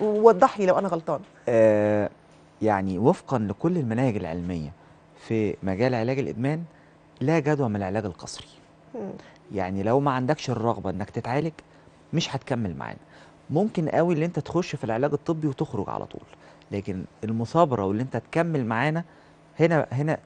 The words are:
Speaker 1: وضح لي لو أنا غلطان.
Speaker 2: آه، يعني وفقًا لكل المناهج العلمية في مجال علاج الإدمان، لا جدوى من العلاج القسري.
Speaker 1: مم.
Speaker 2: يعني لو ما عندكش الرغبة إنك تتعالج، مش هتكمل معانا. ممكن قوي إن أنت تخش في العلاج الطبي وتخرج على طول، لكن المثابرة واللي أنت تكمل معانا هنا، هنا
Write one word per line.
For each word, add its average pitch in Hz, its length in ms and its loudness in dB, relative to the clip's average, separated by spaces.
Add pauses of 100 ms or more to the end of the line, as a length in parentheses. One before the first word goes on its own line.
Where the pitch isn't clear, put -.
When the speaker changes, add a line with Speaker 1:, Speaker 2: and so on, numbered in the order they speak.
Speaker 1:
وضح 214 580 6
لي 196 80 2
لو 180 120 6
أنا 196 100 0
غلطان. 165 320 -2 (280)
Speaker 2:
آه، 104 640 6 (520)
يعني 98 360 0
وفقًا 135 400 2
لكل 110 400 -2
المناهج 117 380 0
العلمية 87 560 -6 (440)
في 110 460 -2
مجال 98 320 0
علاج 120 240 -2
الإدمان، 135 440 -4 (580)
لا 156 180 2
جدوى 143 300 0
من 104 80 -2
العلاج 101 280 -2
القسري. - 420 -12 (480)
Speaker 1:
مم. 208 160 -8 (420)
Speaker 2:
يعني 95 300 -4
لو 117 180 2
ما 143 100 0
عندكش 131 400 -2
الرغبة 110 400 -2
إنك 95 200 -6
تتعالج، 139 420 -4 (600)
مش 151 240 -2
هتكمل 113 400 -4
معانا. 57 220 -10 (520)
ممكن 175 380 0
قوي 165 260 2
إن 151 80 0
أنت 175 160 -2
تخش 165 380 -2
في - 80 -8
العلاج 120 280 0
الطبي 156 340 -2
وتخرج 135 420 -4
على 50 180 -6
طول، - 200 -16 (440)
لكن 95 340 -6 (200)
المثابرة 117 600 2
واللي 101 180 0
أنت 131 140 -6
تكمل 156 500 -2
معانا 147 380 -2 (560)
هنا، 165 320 4
هنا 147 320 -2